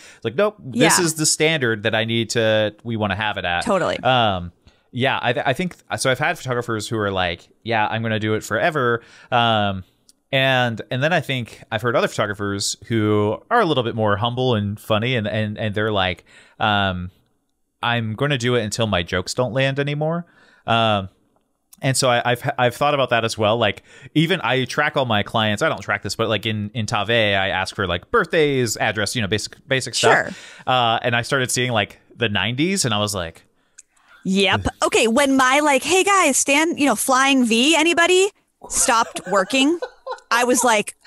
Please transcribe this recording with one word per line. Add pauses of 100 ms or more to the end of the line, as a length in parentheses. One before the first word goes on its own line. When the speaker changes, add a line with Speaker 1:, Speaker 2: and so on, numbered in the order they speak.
(160)
Speaker 1:
it's
like,
"Nope,
this
Speaker 2:
Yeah.
Speaker 1:
is
the
standard
that
I
need
to,
we
wanna
have
it
at."
Speaker 2:
Totally.
Speaker 1:
Um, (380)
yeah,
I
th-,
I
think, (220)
so
I've
had
photographers
who
are
like, (160)
"Yeah,
I'm
gonna
do
it
forever." (280)
Um, (480)
and, (100)
and
then
I
think
I've
heard
other
photographers (100)
who (120)
are
a
little
bit
more
humble
and
funny,
and,
and,
and
they're
like, (340)
um, (720)
"I'm
gonna
do
it
until
my
jokes
don't
land
anymore." (420)
Um, (720)
and
so
I, (100)
I've,
I've
thought
about
that
as
well.
Like, (320)
even
I
track
all
my
clients.
I
don't
track
this,
but,
like,
in,
in
Tave,
I
ask
for,
like,
birthdays,
address,
you
know,
basic, (120)
basic
stuff. (180)
Speaker 2:
Sure. (320)
Speaker 1:
Uh,
and
I
started
seeing,
like, (160)
the
nineties,
and
I
was
like, (800)
Speaker 2:
Yep.
Speaker 1:
"Ugh." (140)
Speaker 2:
Okay.
When
my,
like,
"Hey
guys,
stand,"
you
know,
flying
V,
anybody, (400)
stopped (100)
working, (520)
I
was
like, (100)